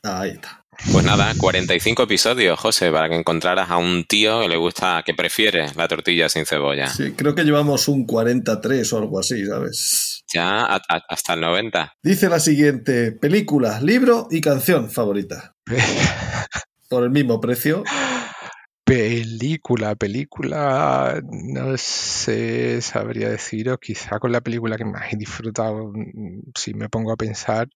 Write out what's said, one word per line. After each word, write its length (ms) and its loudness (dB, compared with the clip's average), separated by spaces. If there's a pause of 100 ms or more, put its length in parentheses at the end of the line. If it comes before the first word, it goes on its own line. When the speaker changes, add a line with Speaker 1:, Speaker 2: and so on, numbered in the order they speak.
Speaker 1:
Ahí 280 -4
está. 320 -18 (280)
Speaker 2:
Pues 120 6
nada, 360 4
cuarenta 340 2
y 60 2
cinco 240 2
episodios, 560 2
José, 320 2
para 180 2
que 60 0
encontraras 560 0
a 60 2
un 280 2
tío 360 4
que 60 0
le 80 0
gusta, 480 0
que 120 -2
prefiere 500 2 (100)
la 120 0
tortilla 420 2
sin 160 0
cebolla. 420 0
Speaker 1:
Sí, 260 -4
creo 200 0
que 100 0
llevamos 440 2
un 180 2
cuarenta 480 0
y 80 -4
tres 320 0
o 60 0
algo 200 -2
así, 280 -2
¿sabes? 840 -4
Speaker 2:
Ya, 340 2
a, 100 2
a, 340 -2
hasta 240 -4
el 80 -2
noventa. 520 0 (100)
Speaker 1:
Dice 260 4
la 100 4
siguiente, 720 2
película, 680 2
libro 480 4
y 100 0
canción 520 2
favorita. 640 -4 (100)
Speaker 3:
<laughs> 1200 -2
Speaker 1:
Por 140 2
el 60 2
mismo 320 2
precio. 420 0 (1000)
Speaker 3:
Película, 1120 0
película, 1300 0
no 480 -6
sé, 1040 -2
sabría 480 -4
deciros, 520 -4
quizá 380 -8
con 120 -2
la 80 0
película 380 -4
que 80 -8
más 260 -8
he 60 -4
disfrutado, 760 -6
mm, 600 -12
si 180 -8
me 140 -8
pongo 240 -2
a 60 -2
pensar 580 -4